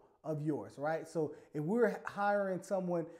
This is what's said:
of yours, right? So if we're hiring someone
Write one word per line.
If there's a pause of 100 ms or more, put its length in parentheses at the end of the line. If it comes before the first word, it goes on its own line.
(240)
of
yours,
right?
So (180)
if
we're
hiring
someone (160)